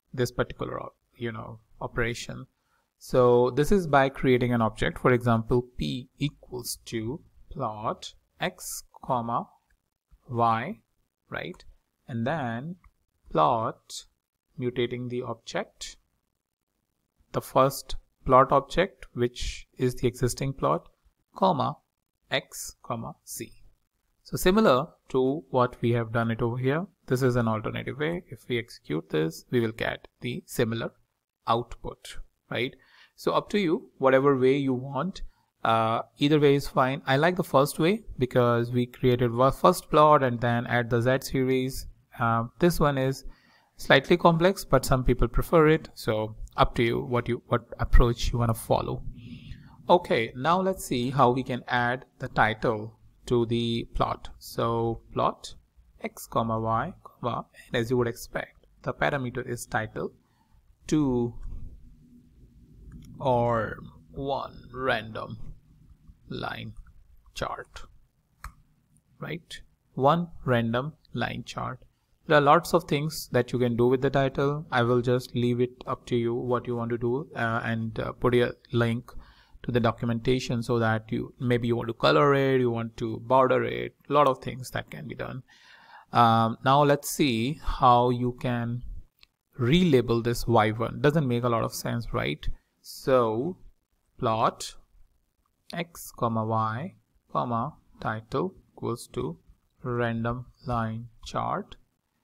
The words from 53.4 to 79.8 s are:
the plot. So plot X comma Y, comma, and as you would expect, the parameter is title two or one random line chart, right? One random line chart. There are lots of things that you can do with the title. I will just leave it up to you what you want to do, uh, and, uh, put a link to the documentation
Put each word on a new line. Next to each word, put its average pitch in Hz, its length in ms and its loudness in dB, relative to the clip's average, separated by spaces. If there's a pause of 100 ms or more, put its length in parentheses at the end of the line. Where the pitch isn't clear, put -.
the 117 480 -2
plot. 117 420 -4
So 117 640 -4 (120)
plot - 420 -4 (460)
X - 260 -12
comma 113 320 -2
Y, 113 340 -4 (100)
comma, 120 420 -8 (220)
and - 80 -8
as 117 140 -2
you 127 80 0
would 120 100 2
expect, - 600 -10 (160)
the 131 100 -6
parameter 135 540 -4
is 120 180 -8
title 110 460 -6 (720)
two 127 480 0 (1900)
or 120 600 0 (320)
one 127 600 -8
random 113 640 -6 (920)
line 113 460 -10 (600)
chart, - 480 -10 (1400)
right? - 420 -12 (320)
One 156 340 2 (160)
random 120 500 0 (200)
line 117 320 -6
chart. 120 340 -10 (480)
There 151 100 6
are 147 40 6
lots 156 320 4
of 165 120 4
things 151 460 -4
that 123 220 0
you 123 60 0
can 120 180 2
do 120 100 6
with 131 140 2
the 139 80 2
title. 139 640 0
I 123 100 2
will 123 200 2
just 123 340 -2
leave 120 260 0
it 123 240 -4
up 131 220 -8
to 123 80 -2
you 117 180 0
what 123 320 -2
you 120 100 -4
want 117 140 -4
to 120 80 -4
do, 120 380 -4
uh, 117 280 -2
and, 113 360 -4
uh, 123 140 -6
put 123 200 0
a 120 220 2 (160)
link 117 400 -2 (520)
to - 80 -6
the 120 80 2
documentation 117 840 -2